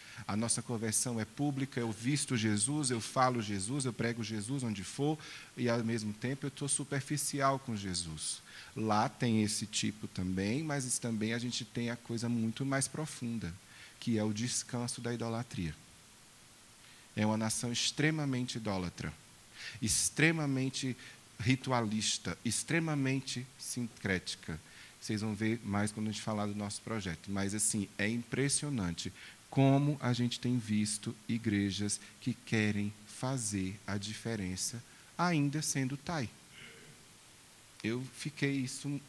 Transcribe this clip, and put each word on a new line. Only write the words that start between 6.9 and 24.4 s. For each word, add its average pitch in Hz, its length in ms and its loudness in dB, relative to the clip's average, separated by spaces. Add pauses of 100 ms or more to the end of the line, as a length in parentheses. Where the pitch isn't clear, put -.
com 120 160 -4
Jesus. 90 640 -4 (360)
Lá 110 320 4
tem 110 340 4
esse 107 220 0
tipo - 420 -2
também, 95 560 0
mas 139 360 0
também 113 340 0
a 120 40 0
gente 120 280 -2
tem 120 240 -2
a 120 80 -4
coisa 117 320 -2
muito 113 360 2
mais 135 220 2
profunda, 117 680 -4 (460)
que 113 180 2
é 107 60 4
o 107 100 2
descanso 120 680 -2
da 120 120 -2
idolatria. 113 600 -2 (1400)
É 107 120 2
uma 110 100 4
nação 110 340 0
extremamente 139 840 2
idólatra, 92 580 -2 (680)
extremamente 135 1120 2 (420)
ritualista, 110 1080 2
extremamente 135 1000 0 (140)
sincrética. - 1000 -2 (440)